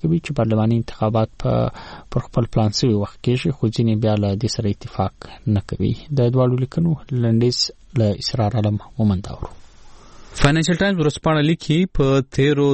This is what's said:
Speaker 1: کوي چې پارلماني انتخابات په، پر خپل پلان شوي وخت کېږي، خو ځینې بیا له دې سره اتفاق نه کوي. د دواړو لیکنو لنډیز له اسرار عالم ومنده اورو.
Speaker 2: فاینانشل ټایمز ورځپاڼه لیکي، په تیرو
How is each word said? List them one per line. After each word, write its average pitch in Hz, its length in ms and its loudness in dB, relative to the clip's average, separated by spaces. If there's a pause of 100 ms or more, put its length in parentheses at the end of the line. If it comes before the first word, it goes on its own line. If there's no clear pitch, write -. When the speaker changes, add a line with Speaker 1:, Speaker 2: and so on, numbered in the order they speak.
Speaker 1:
کوي 165 240 2
چې - 140 -8
پارلماني 113 420 2
انتخابات 110 480 -2 (140)
په، 123 100 0 (580)
پر - 160 -2
خپل - 280 -2
پلان 107 240 2
شوي 120 160 2
وخت 101 300 -4
کېږي، 127 260 0
خو - 160 -4
ځینې 113 260 0 (100)
بیا 107 120 2
له 101 200 0
دې 107 200 -2
سره 110 140 -2
اتفاق - 460 -4 (320)
نه 104 140 2 (100)
کوي. 110 220 0 (140)
د 143 120 -2 (160)
دواړو 127 280 2
لیکنو 165 280 0 (200)
لنډیز 117 460 2 (420)
له 104 220 2
اسرار 110 300 -2 (100)
عالم 104 160 0 (220)
ومنده 101 360 0
اورو. - 240 -12 (720)
Speaker 2:
فاینانشل 160 480 2
ټایمز 196 200 0
ورځپاڼه 151 440 0
لیکي، 151 320 0 (180)
په 135 280 2 (100)
تیرو 143 420 2